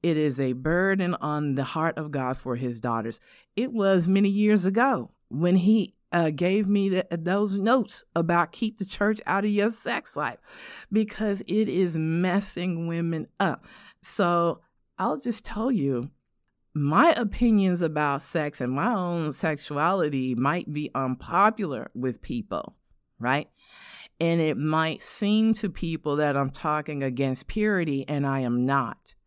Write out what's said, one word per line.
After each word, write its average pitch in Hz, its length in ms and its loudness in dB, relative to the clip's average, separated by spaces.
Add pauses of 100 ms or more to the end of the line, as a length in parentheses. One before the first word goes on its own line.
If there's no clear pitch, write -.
It 170 140 2
is 147 240 0
a 131 140 0
burden 180 600 0
on 147 400 -2
the 135 100 -2
heart 160 320 -2
of 151 120 -6
God 131 280 -4
for 127 180 -6
his 123 240 -6
daughters. 113 400 -4 (380)
It 240 160 -2
was 196 340 4
many 196 220 4
years 208 360 4
ago 208 460 0 (160)
when 175 300 4
he, 202 360 4 (200)
uh, 165 160 2
gave 185 380 2
me 202 220 2
th-, 185 220 0
those 190 460 0
notes 226 460 2 (120)
about 170 360 2
keep 220 260 -4
the 190 80 -6
church 214 400 -2
out 196 200 0
of 208 60 2
your 202 180 2
sex - 460 -6
life 143 220 -4 (540)
because 208 560 0
it 214 220 2
is 170 280 2
messing 175 920 0
women 165 400 -2 (120)
up. 180 260 -2 (360)
So 175 600 0 (360)
I'll 247 220 -2
just 240 260 -6
tell - 260 -4
you, 139 400 0 (640)
my 156 380 4
opinions 202 720 2
about 151 400 0
sex 147 400 -4
and 127 100 -2
my 170 220 0
own 170 400 -2
sexuality 151 1000 -2
might 143 360 -2
be 147 240 -6
unpopular 151 960 -2
with 123 280 -4
people, 104 540 -8 (440)
right? 127 300 -2 (680)
And 170 200 2
it 156 180 2
might 156 440 0
seem 220 540 2
to 208 140 -4
people 151 480 -2
that 147 200 2
I'm 135 140 0
talking 151 520 -4
against 131 440 -2
purity, 180 600 0
and 143 180 0
I 135 160 0
am 123 240 0
not. 135 500 -2 (120)